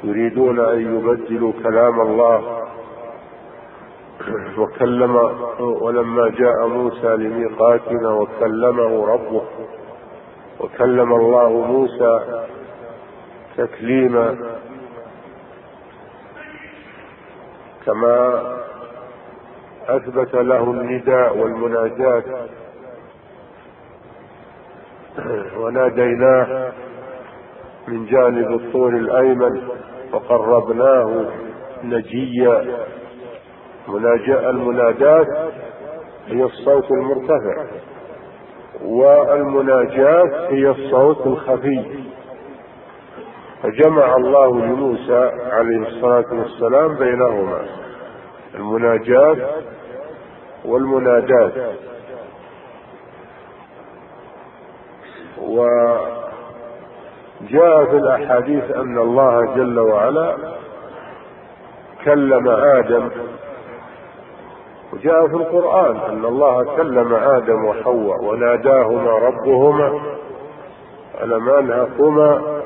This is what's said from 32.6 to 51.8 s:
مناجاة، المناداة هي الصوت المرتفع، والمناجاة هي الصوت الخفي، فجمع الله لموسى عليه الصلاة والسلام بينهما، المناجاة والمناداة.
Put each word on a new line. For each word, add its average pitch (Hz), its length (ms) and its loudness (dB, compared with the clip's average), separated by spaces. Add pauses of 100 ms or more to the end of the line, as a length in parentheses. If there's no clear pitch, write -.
مناجاة، 117 640 0
المناداة 135 1000 2 (760)
هي 123 180 -2
الصوت 139 460 0
المرتفع، 131 760 -2 (1160)
والمناجاة 139 1600 4
هي 139 220 2
الصوت 135 560 2
الخفي، 131 800 -4 (1600)
فجمع 131 540 4
الله 127 500 4
لموسى 123 640 0 (220)
عليه 113 260 0 (100)
الصلاة 120 440 0
والسلام 120 600 0
بينهما، 117 720 -2 (880)
المناجاة 117 840 2 (1300)
والمناداة. 123 1080 2 (3750)